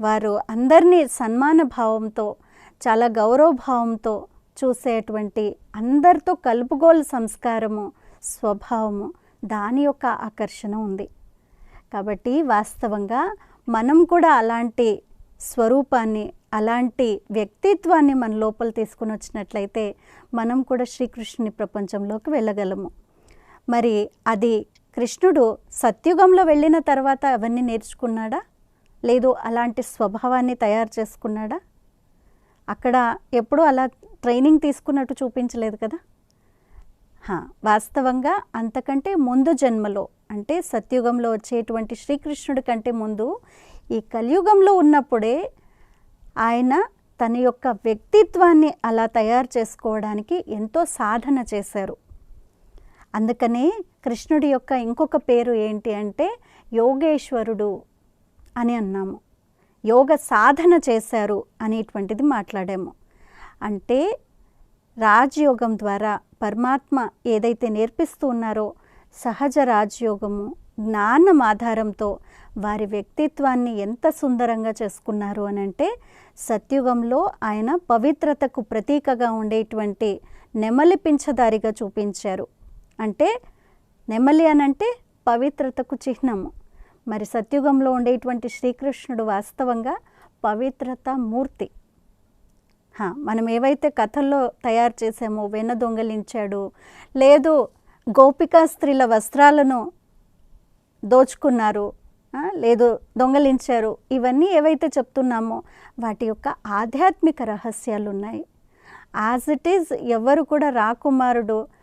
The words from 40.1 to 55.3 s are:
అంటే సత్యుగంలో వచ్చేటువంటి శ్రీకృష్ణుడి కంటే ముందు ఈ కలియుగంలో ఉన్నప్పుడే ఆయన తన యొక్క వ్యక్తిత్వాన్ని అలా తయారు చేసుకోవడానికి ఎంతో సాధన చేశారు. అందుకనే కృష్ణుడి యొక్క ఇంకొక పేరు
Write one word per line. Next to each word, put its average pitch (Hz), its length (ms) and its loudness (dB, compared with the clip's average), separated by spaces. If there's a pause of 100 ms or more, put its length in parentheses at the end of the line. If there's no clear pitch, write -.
అంటే 214 300 -6
సత్యుగంలో 240 720 -2
వచ్చేటువంటి 226 640 -6
శ్రీకృష్ణుడి 285 680 -6
కంటే 233 280 -4
ముందు 226 500 -6 (500)
ఈ 226 100 -2
కలియుగంలో 381 720 4
ఉన్నప్పుడే 294 800 2 (840)
ఆయన 247 460 2 (400)
తన 233 120 0
యొక్క 247 320 0
వ్యక్తిత్వాన్ని 311 1080 4 (100)
అలా 226 220 0
తయారు 240 520 0
చేసుకోవడానికి 214 920 -4
ఎంతో 220 360 -4
సాధన 240 600 -2 (100)
చేశారు. 202 420 -8 (1160)
అందుకనే 240 580 0 (320)
కృష్ణుడి 285 420 0
యొక్క 269 260 -2
ఇంకొక 247 440 -2
పేరు 240 360 0